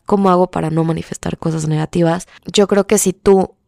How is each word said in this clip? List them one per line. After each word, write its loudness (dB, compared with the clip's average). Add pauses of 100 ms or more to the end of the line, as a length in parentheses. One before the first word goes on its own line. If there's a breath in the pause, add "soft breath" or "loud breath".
¿cómo 2
hago 2
para -4
no 0
manifestar -6
cosas -4
negativas? -2 (180 loud breath)
Yo 2
creo 0
que 2
si 0
tú 2 (120)